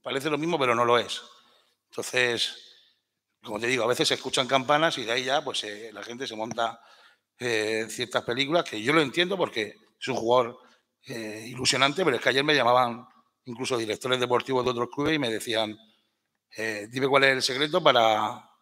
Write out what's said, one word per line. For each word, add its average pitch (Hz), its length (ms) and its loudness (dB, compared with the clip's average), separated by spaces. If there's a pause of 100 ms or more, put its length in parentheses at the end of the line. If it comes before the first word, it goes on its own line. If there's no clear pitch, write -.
Parece 135 300 -4
lo 147 80 0
mismo, 165 180 -2
pero 127 160 2
no 120 100 2
lo 120 140 6
es. - 240 -2 (680)
Entonces, 120 680 -2 (840)
como 107 160 -8
te 117 80 -2
digo, 123 160 0
a 113 40 0
veces 123 200 0
se 131 80 2
escuchan 131 320 -4
campanas 139 500 2
y 120 80 -8
de 110 60 -4
ahí 127 120 -2
ya, 139 200 -2
pues, 127 200 -6
eh, 107 300 -12
la 104 100 -14
gente 120 240 -10
se 113 80 -10
monta, 113 460 -6 (560)
eh, 110 500 -2
ciertas 117 360 -4
películas, 139 400 0
que 110 180 -8
yo 123 100 0
lo 160 100 6
entiendo 175 360 -2
porque 110 380 -4 (240)
es - 80 -8
un 127 80 -2
jugador, 117 440 2 (460)
eh, 110 420 -12
ilusionante, 131 560 0
pero 131 140 2
es - 60 -6
que 131 60 4
ayer 135 140 2
me 151 120 2
llamaban 120 520 2 (380)
incluso 123 320 -4
directores 113 420 -2
deportivos 123 460 0
de 127 60 2
otros 120 180 -4
clubes 147 260 -2
y 151 40 -2
me 123 100 -2
decían, 110 480 -2 (800)
eh, 110 320 -6
"Dime 131 180 -2
cuál 139 180 6
es 135 80 6
el 131 100 0
secreto 151 380 0
para 117 680 4 (120)